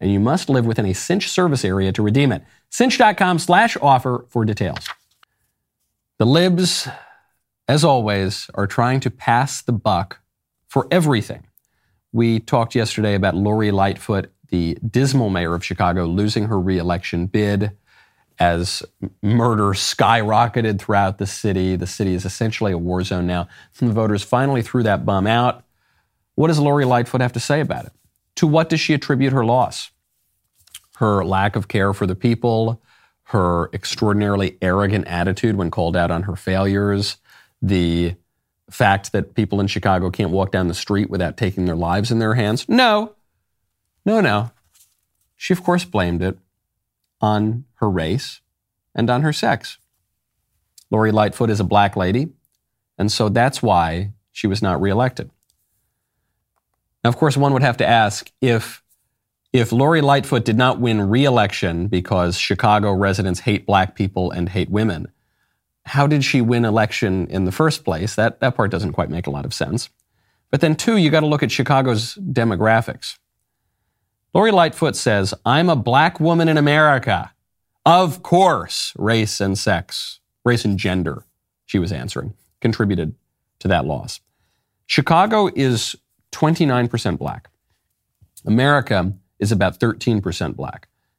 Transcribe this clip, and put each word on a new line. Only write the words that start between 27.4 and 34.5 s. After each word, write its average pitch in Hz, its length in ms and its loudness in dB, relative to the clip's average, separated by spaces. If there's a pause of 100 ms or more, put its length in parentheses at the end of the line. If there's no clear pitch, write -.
say 147 200 0
about 98 240 -6
it? - 80 -20 (440)
To 170 120 0
what 160 200 2
does 160 120 0
she - 120 0
attribute 139 400 0
her 131 120 2
loss? 117 480 -2 (1040)
Her 104 280 2
lack 95 300 0
of 101 140 -4
care 101 240 0
for 98 140 -2
the 92 100 -2
people, 113 640 0 (440)
her 87 460 0
extraordinarily 101 880 -2